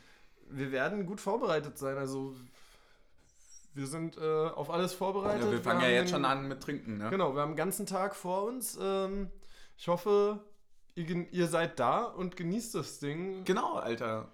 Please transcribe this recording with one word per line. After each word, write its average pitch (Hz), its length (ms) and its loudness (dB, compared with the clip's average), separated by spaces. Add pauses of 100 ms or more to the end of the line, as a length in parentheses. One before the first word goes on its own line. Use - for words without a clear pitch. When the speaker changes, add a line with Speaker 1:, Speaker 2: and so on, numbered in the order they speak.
(160)
Speaker 1:
<laughs> - 320 -20
Speaker 2:
wir 135 240 -6
werden 170 320 0
gut 196 160 -8
vorbereitet 185 560 0
sein, 135 220 -4
also 135 360 -4 (1400)
wir 139 120 -4
sind, 165 320 -6
äh, - 20 -6
auf 156 480 2
alles 175 240 2
vorbereitet. 202 520 0
Speaker 1:
Ja, 208 60 4
wir - 80 4
Speaker 2:
Wir - 60 -4
Speaker 1:
fangen - 160 4
ja 127 60 6
Speaker 2:
haben 123 80 6
Speaker 1:
jetzt 127 160 4
Speaker 2:
den 170 60 2
Speaker 1:
schon 143 100 2
an 139 200 2
mit 135 160 -6
Trinken, 117 360 -6
ne? 104 100 -4
Speaker 2:
Genau, 170 260 2
wir 143 60 2
haben 151 120 0
den 147 40 -4
ganzen 185 300 -2
Tag 190 280 0
vor 185 300 -2
uns. 240 340 -4
Ähm, 196 520 0 (480)
ich - 100 -10
hoffe, 202 520 4 (540)
ihr 170 100 -4
gen-, 175 280 0
ihr 175 160 4
seid 165 320 2
da 147 240 4
und 180 320 -4
genießt 190 380 -2
das 156 240 -4
Ding. 185 460 -4
Speaker 1:
Genau, 226 320 2
Alter. 113 580 -2